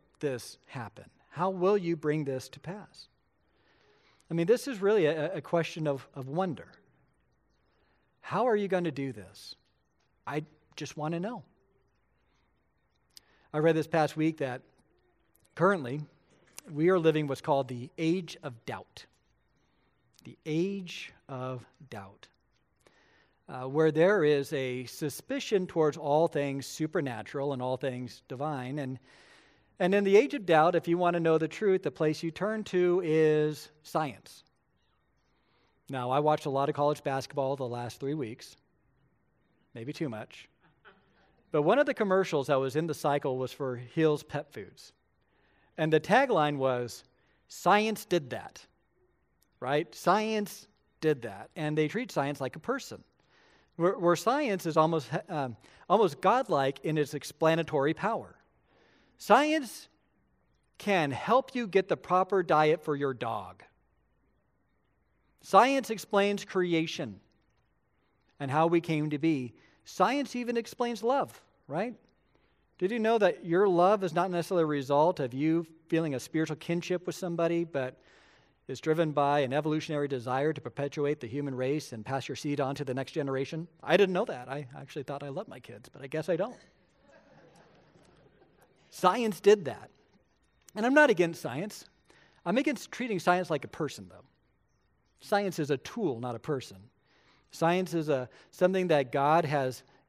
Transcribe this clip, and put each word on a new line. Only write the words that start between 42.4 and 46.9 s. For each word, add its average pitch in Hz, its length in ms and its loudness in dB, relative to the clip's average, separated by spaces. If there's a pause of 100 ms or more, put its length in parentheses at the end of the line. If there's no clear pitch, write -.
that 139 140 2
was 135 160 -4
in 165 100 0
the 156 80 -6
cycle 143 420 -2
was 127 160 -6
for 131 240 -8
Hill's 147 460 0
Pet - 300 -10
Foods. - 400 -18 (840)
And 156 160 0
the 156 60 6
tagline 165 600 4
was, 123 440 -2 (460)